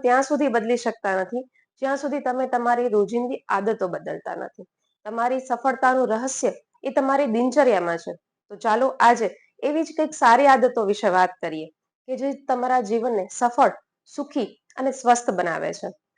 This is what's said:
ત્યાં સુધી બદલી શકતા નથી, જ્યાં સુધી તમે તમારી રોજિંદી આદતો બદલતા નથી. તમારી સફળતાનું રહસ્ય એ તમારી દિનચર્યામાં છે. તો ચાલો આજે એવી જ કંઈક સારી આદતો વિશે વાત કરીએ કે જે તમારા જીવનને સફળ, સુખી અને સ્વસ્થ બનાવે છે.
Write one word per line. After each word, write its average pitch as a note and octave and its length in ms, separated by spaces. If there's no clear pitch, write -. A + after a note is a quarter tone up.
ત્યાં B3+ 220
સુધી C#4 300
બદલી A#3 240
શકતા G3+ 380
નથી, F#3+ 260
જ્યાં C4+ 200
સુધી C#4+ 200
તમે B3+ 260
તમારી A#3+ 460
રોજિંદી A#3 460
આદતો G3 400
બદલતા E3+ 460
નથી. F#3 300
તમારી A#3+ 360
સફળતાનું B3+ 720
રહસ્ય A#3+ 400
એ - 80
તમારી C4+ 420
દિનચર્યામાં A3+ 720
છે. F3 100
તો - 40
ચાલો A3 320
આજે A#3 280
એવી D4+ 200
જ D#4+ 140
કંઈક D#4 160
સારી B3+ 340
આદતો B3 380
વિશે G3+ 240
વાત F3+ 320
કરીએ D#3 260
કે B3+ 100
જે C4+ 140
તમારા B3+ 340
જીવનને A3 480
સફળ, A#3+ 460
સુખી G3 380
અને C4 160
સ્વસ્થ A#3+ 400
બનાવે E3 420
છે. G3 180